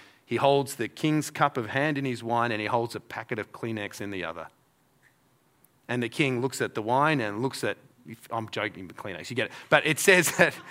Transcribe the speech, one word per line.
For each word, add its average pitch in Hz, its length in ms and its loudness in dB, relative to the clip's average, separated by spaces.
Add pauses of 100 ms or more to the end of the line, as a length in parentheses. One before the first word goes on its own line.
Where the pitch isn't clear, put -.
(240)
He 120 120 -2
holds 139 400 2
the 110 120 -2
king's 151 420 0
cup 143 280 0
of 113 80 -2
hand 139 320 -2
in 135 80 -4
his 117 180 -4
wine, 117 260 2
and 107 120 -2
he 104 40 -2
holds 117 280 -2
a 104 60 -8
packet 113 380 -8
of 101 140 -8
Kleenex 107 480 -8
in 101 100 -8
the 95 140 -6
other. 82 220 -8 (1400)
And 120 160 -2
the 117 60 -2
king 131 320 0
looks 131 220 -2
at 107 120 -4
the 117 60 -4
wine 135 400 2
and 107 220 -4
looks 135 200 -4
at, 104 140 -2 (540)
I'm 113 200 -6
joking, 95 360 -6
the - 80 -16
Kleenex, 90 360 -12
you 120 60 -8
get 117 100 0
it. - 60 -10 (160)
But 147 160 6
it 156 140 2
says 180 340 8
<laughs> - 60 -6
that, 165 160 6 (160)